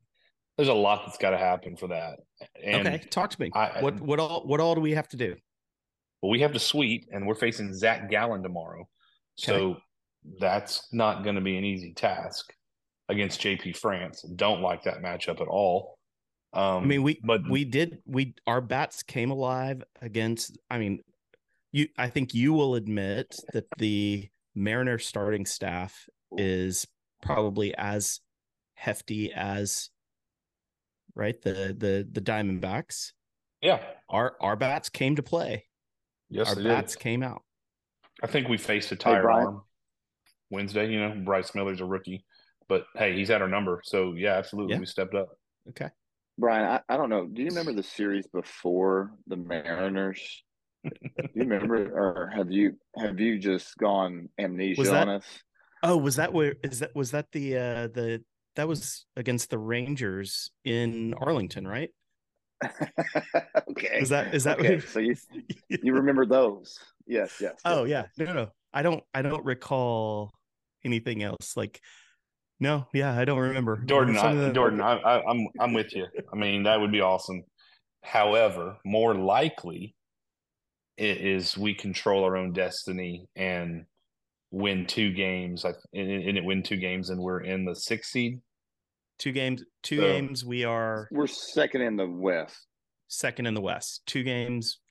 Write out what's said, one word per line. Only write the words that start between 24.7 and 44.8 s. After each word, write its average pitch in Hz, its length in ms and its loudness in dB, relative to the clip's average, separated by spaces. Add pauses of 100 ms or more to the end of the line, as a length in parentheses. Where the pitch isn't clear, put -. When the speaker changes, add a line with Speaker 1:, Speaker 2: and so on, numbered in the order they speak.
Speaker 2:
starting 104 420 -2
staff 90 600 -6 (300)
is 92 480 0 (340)
probably 107 560 0
as 104 440 -4 (540)
hefty 107 580 -4
as, 101 580 -4 (1300)
right, 107 260 -2
the, 95 340 -2
the, 101 360 0
the 107 80 -6
Diamondbacks. 98 880 -4 (500)
Speaker 1:
Yeah. 165 200 4 (280)
Speaker 2:
Our, 110 320 0
our 101 140 0
bats 135 340 0
came 135 280 0
to 143 80 -2
play. 139 400 -2 (680)
Speaker 1:
Yes, 107 200 0
Speaker 2:
Our 101 40 0
Speaker 1:
they 101 80 -2
did. 107 60 2
Speaker 2:
bats 127 260 2
came 123 300 -2
out. 123 180 -8 (800)
Speaker 1:
I 117 60 0
think 135 200 2
we 117 100 2
faced 104 340 -2
a - 20 -4
Speaker 3:
Hey, 90 60 -6
Speaker 1:
tired 110 240 6
Speaker 3:
Brian. 113 240 6
Speaker 1:
arm 101 140 -8 (880)
Wednesday. 101 420 0
You 107 80 2
know, 104 240 -2
Bryce 95 320 2
Miller's 98 240 -2
a 92 40 -4
rookie, 92 400 -6 (440)
but 95 160 2 (100)
hey, 98 220 2
he's 98 120 0
had 107 140 6
our 95 60 2
number. 92 340 0
So 92 300 0
yeah, 95 220 0
absolutely, 98 400 -2
Speaker 2:
Yeah. 92 60 -2
Speaker 1:
we 92 60 -8